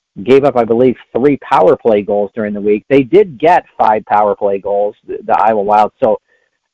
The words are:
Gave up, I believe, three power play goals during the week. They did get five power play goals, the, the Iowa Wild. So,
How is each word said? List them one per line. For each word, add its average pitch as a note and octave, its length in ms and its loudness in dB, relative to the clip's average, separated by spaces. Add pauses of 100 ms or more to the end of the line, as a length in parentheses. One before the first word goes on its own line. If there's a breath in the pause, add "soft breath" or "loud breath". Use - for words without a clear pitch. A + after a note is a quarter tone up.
(220)
Gave C3 220 2
up, B2+ 120 0
I A#2 80 0
believe, A#2 320 0 (200)
three C3+ 220 0
power D3+ 380 0
play G#2+ 260 0
goals G2+ 320 -4
during G#2 180 -6
the G2+ 80 -8
week. G#2 280 -2
They C#3 140 2
did D#3+ 360 0
get E3 260 2 (140)
five A2 260 0
power G#2 320 0
play G2 220 -4
goals, G2+ 360 -4 (120)
the, F#2+ 180 -10
the G#2 120 -2
Iowa G#2 260 0
Wild. G#2 300 2 (100)
So, A2 180 0 (540)